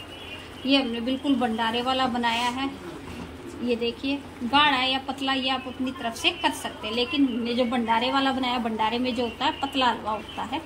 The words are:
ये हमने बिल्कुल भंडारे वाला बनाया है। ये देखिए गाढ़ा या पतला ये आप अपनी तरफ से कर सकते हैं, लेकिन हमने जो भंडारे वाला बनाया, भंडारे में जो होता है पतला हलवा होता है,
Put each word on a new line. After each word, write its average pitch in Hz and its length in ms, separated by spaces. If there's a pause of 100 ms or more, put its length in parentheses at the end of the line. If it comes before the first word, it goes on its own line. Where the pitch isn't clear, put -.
(680)
ये 269 100
हमने 233 260
बिल्कुल 269 340
भंडारे 226 460
वाला 262 260
बनाया 233 420
है। 262 180 (920)
ये 240 140
देखिए 240 400 (280)
गाढ़ा 269 380
या 262 160 (100)
पतला 269 260
ये 262 160
आप 254 160
अपनी 254 260
तरफ 233 240
से 330 160
कर 330 200
सकते - 340
हैं, 220 80
लेकिन 254 320
हमने 240 280
जो 247 120
भंडारे 233 460
वाला 269 200
बनाया, 254 280
भंडारे 220 380
में 254 160
जो 247 80
होता 233 220
है 311 160
पतला 269 260
हलवा 214 260
होता 208 320
है, 247 220